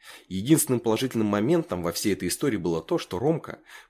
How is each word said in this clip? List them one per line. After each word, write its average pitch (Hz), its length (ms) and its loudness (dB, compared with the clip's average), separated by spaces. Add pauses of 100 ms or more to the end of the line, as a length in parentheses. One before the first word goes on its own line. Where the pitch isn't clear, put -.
(280)
Единственным 120 520 2
положительным 113 480 0
моментом 104 560 0
во 85 80 0
всей 101 220 0
этой 92 140 -4
истории 110 300 -2
было 82 240 -2
то, 170 160 -2
что 90 220 -6
Ромка 147 400 -2 (300)